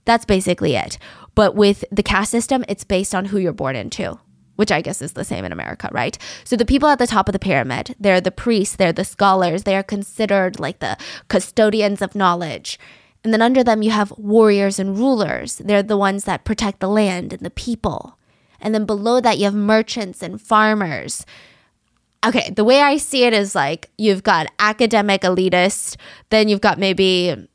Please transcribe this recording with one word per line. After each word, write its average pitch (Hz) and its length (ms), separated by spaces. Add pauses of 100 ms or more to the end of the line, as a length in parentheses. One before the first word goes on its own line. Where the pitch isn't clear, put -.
That's 233 180
basically 190 520
it. - 220 (380)
But 208 200
with 202 360
the 202 120
caste 202 280
system, 247 380
it's 202 160
based 196 280
on 190 120
who 202 120
you're 180 160
born 131 240
into, - 420 (380)
which 208 160
I 156 80
guess - 200
is 156 120
the - 100
same 92 220
in 87 80
America, - 400
right? 120 240 (260)
So 240 140
the 226 80
people 277 240
at 269 100
the 247 80
top 208 220
of 190 40
the 190 60
pyramid, 131 580
they're 196 220
the 180 100
priests, 214 460
they're 175 160
the 185 140
scholars, 190 580
they 196 140
are 196 60
considered 202 760
like - 200
the - 180 (320)
custodians 208 720
of 185 120
knowledge. 175 640 (460)
And 226 80
then 220 100
under 254 220
them, 220 180
you 214 100
have 208 260
warriors 202 600
and 190 180
rulers. 226 640
They're 202 180
the 208 140
ones 196 300
that 185 180
protect 214 380
the 190 80
land 202 420
and 185 140
the - 40
people. - 680 (420)
And 220 160
then 214 100
below 220 360
that, 226 160
you 202 80
have 202 100
merchants 208 640
and 190 200
farmers. 214 840 (1000)
Okay, - 240
the 208 140
way 262 180
I 285 160
see 262 280
it 233 80
is, 202 200
like, 156 420
you've 202 280
got 170 340
academic 208 640
elitists, 185 760 (360)
then 214 180
you've 202 120
got 185 180
maybe 180 760